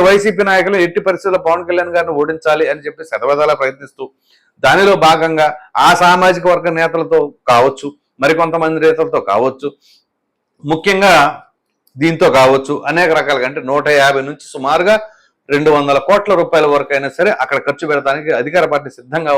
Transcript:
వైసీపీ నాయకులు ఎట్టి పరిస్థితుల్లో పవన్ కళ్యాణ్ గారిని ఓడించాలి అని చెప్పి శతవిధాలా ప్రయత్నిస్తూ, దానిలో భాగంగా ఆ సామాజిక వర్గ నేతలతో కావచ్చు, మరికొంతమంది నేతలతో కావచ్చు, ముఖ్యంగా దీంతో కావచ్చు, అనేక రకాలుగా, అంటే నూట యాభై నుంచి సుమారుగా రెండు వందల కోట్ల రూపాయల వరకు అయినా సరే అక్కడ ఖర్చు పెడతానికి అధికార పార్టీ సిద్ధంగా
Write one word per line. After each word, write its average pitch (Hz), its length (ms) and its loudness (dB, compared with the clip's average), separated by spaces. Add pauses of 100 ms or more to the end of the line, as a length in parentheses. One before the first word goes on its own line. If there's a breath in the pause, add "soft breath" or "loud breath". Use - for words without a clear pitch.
వైసీపీ 202 420 2
నాయకులు 190 280 0 (100)
ఎట్టి 170 200 -4
పరిస్థితుల్లో 185 400 -2
పవన్ 170 220 0
కళ్యాణ్ 175 280 -2
గారిని 170 240 -2
ఓడించాలి 156 520 -2
అని 151 140 -8
చెప్పి 156 240 -16
శతవిధాలా 143 500 0
ప్రయత్నిస్తూ, 135 440 -8 (600)
దానిలో 185 300 4 (120)
భాగంగా 160 400 2 (400 loud breath)
ఆ - 20 6 (140)
సామాజిక 180 500 2
వర్గ 175 180 -2 (100)
నేతలతో 165 380 0 (320)
కావచ్చు, 135 380 2 (340)
మరికొంతమంది 160 640 -2
నేతలతో 160 340 0 (100)
కావచ్చు, 131 380 -2 (1040 soft breath)
ముఖ్యంగా 190 420 2 (880)
దీంతో 165 240 0 (120)
కావచ్చు, 135 360 2 (160)
అనేక 170 280 0
రకాలుగా, 135 320 -2
అంటే 156 100 -8 (100)
నూట 143 160 -2 (160)
యాభై 139 260 2
నుంచి - 260 -14
సుమారుగా 160 420 0 (560 loud breath)
రెండు 151 240 2
వందల 143 220 0 (100)
కోట్ల 202 320 2
రూపాయల 156 320 2
వరకు 143 220 -2
అయినా 139 220 -4
సరే 190 140 -4 (120)
అక్కడ 139 240 -4
ఖర్చు 143 240 -8
పెడతానికి 143 400 -2 (100)
అధికార 160 320 0
పార్టీ 135 260 -6
సిద్ధంగా 147 400 -6